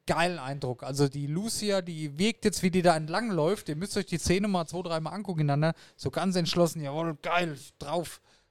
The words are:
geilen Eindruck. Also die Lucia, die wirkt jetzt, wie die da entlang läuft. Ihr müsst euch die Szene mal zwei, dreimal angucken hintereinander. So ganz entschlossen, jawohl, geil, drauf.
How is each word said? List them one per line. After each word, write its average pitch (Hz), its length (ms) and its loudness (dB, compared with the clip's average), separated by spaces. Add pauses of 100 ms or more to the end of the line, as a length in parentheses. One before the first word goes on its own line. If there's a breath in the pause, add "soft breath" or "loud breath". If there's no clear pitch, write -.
geilen 170 320 2
Eindruck. 135 440 -6
Also 139 260 2
die 143 180 -4
Lucia, 196 540 -2
die 156 380 -8
wirkt 214 260 2
jetzt, 208 180 2
wie 185 80 4
die 180 120 2
da 170 140 8
entlang 170 340 -2
läuft. 165 400 0
Ihr 147 60 -4
müsst 190 200 -4
euch 196 80 -2
die 165 140 -4
Szene 196 280 2
mal 180 200 0
zwei, 180 160 -8
dreimal 160 320 -4
angucken 196 260 -4
hintereinander. 151 340 4 (220 loud breath)
So - 140 -4
ganz 180 260 0
entschlossen, 170 460 2
jawohl, 151 400 -4
geil, 170 360 0 (200)
drauf. 151 420 -4 (300 soft breath)